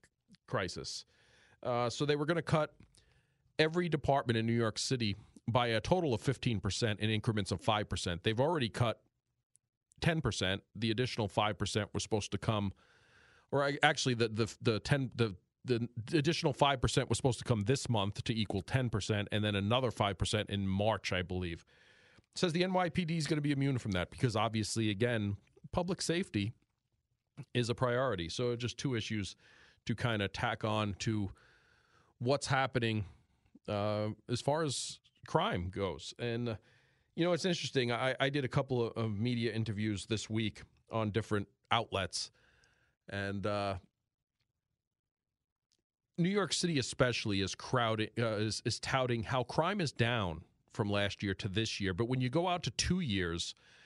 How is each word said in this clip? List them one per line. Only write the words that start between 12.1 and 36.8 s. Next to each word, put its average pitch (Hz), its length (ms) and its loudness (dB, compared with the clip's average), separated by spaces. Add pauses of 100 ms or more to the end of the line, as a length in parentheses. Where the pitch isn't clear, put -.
to 101 60 -2
come, 101 340 0 (800)
or 139 140 2
I, 143 180 0
actually 143 300 4
the, 113 160 2
the, 110 320 -2
the 110 180 2
ten, 135 360 0
the, 110 200 0 (300)
the 120 240 0 (240)
additional 151 400 2
five 139 260 4
percent 127 300 2
was 113 80 0
supposed 127 220 0
to - 40 -8
come 107 200 2
this 131 260 0
month 101 340 0
to 120 100 -2
equal 101 280 -2
ten 127 280 0
percent, 104 440 0
and 104 100 2
then 104 120 2
another 110 360 2
five 101 260 0
percent 104 320 0
in 101 160 -2
March, 101 460 2
I 90 100 2
believe. 90 440 -4 (680)
It - 40 -14
says 175 160 2
the 175 100 2
N 190 80 0
Y 180 180 2
P 185 140 -2
D 165 140 -2
is 151 100 -2
gonna 151 140 0
be 147 100 2
immune 139 280 2
from 107 120 -4
that 87 200 0
because 113 260 0
obviously, 110 540 0
again, 104 440 0 (380)
public 180 280 -2
safety 135 520 -2 (1000)
is 120 160 0
a 117 60 0
priority. 120 540 0
So 123 260 -2
just 120 220 -4
two 131 180 -2
issues 107 400 -4 (500)
to 117 100 -2
kinda 107 320 0
tack 110 360 -4
on 107 360 0
to 107 320 -2 (880)
what's 131 280 0
happening, 120 560 2 (640)
uh, 104 420 0 (200)
as 120 100 -2
far 151 240 0
as - 360 -6 (280)
crime 156 420 0
goes. 92 500 -6
And, 120 300 -2
uh, 110 60 -4 (600)